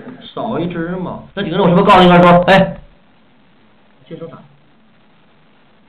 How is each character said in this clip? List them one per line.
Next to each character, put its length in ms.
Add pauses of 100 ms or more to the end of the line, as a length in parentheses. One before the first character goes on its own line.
(320)
少 280
一 80
只 220
嘛。 300 (140)
那 80
几 80
个 60
人 80
我 40
是 60
不 60
是 40
告 120
诉 60
应 60
该 140
说， 80 (160)
哎， 300 (1300)
接 80
生 120
产， 100 (1500)